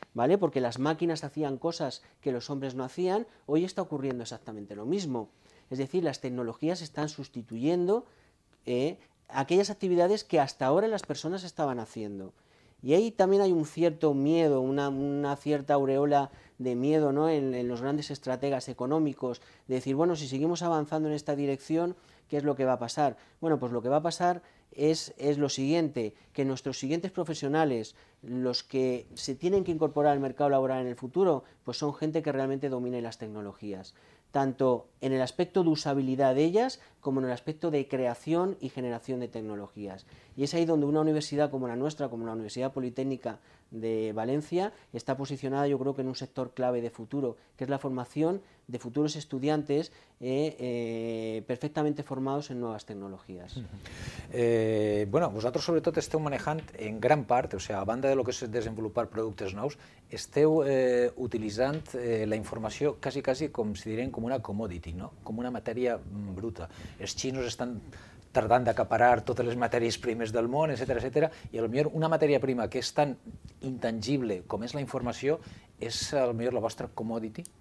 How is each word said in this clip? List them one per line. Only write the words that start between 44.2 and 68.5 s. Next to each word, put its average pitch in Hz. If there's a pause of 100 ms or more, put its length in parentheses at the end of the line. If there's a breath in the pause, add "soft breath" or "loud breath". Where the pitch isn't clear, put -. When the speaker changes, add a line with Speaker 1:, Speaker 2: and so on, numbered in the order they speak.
Speaker 1:
está 127
posicionada, 139
yo 143
creo 135
que 139
en 131
un 127
sector 127
clave 123
de 117
futuro, 120 (200 soft breath)
que 135
es 131
la 135
formación 147 (320 soft breath)
de 120
futuros 147
estudiantes, 147 (260 soft breath)
eh, 139
eh, 113
perfectamente 147
formados 135
en 123
nuevas 113
tecnologías. 98
Speaker 2:
Ujú. 117 (680 loud breath)
Eh, 110
bueno, 151
vosaltres 113
sobretot 165
esteu 156
manejant 151 (180)
en 107
gran 131
part, 123
o 92
sea, 98
a -
banda 127
de 135
lo 127
que 123
és -
desenvolupar 110
productes 107
nous, 120 (320 loud breath)
esteu, 151
eh, 127
utilitzant, 123
eh, 113
la 107
informació 110
quasi, 135
quasi 135
com 107
si 110
direm 123
com 113
una 127
commodity, 90
no? - (100)
Com 113
una 127
matèria, 120
mm, 101
bruta. 95 (280 loud breath)
Els -
xinos 131
estan 120 (560 loud breath)
tardant 120